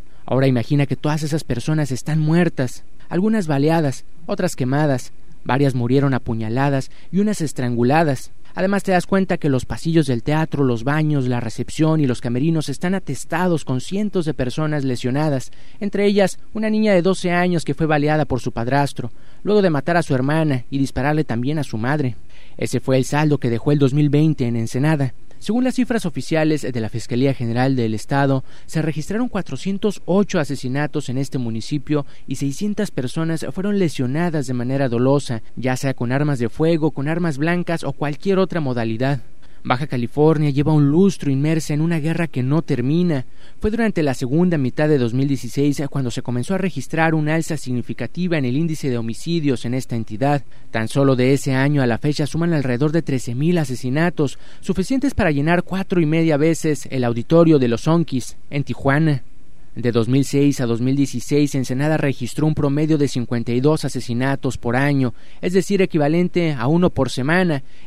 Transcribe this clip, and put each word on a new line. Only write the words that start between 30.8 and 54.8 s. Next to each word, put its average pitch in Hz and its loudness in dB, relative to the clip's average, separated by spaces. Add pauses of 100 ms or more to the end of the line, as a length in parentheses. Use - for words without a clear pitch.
en 123 -2
este 139 -4
municipio 135 -2 (200)
y 135 -4
seiscientas 196 -2
personas 160 -2
fueron 202 -2
lesionadas 151 0
de 127 -2
manera 131 0
dolosa, 127 2 (120)
ya 127 -2
sea 135 -2
con 123 -2
armas 143 0
de 117 0
fuego, 160 2
con 139 -4
armas 165 -2
blancas 170 -2
o 139 -2
cualquier 160 -2
otra 180 0
modalidad. 120 0 (440)
Baja 127 0
California 147 2
lleva 143 2
un 147 6
lustro 180 2
inmersa 151 0
en 147 0
una 165 0
guerra 160 -2
que 123 -2
no 147 2
termina. 143 0 (320)
Fue 214 0
durante 220 0
la 131 0
segunda 160 2
mitad 143 0
de 151 6
dos 120 2
mil 135 2
dieciséis 139 0
cuando 131 -2
se 131 -6
comenzó 123 -2
a 190 0
registrar 160 0
un 151 0
alza 160 -2
significativa 127 -4
en 135 0
el 123 0
índice 156 -2
de 120 -2
homicidios 135 -2
en 120 -2
esta 127 -4
entidad. 117 0 (260)
Tan 113 -2
solo 135 4
de 127 4
ese 135 0
año 139 2
a 127 2
la 113 2
fecha 147 -2
suman 170 0
alrededor 135 0
de 165 2
trece 127 -2
mil 165 2
asesinatos, 139 0 (220)
suficientes 254 0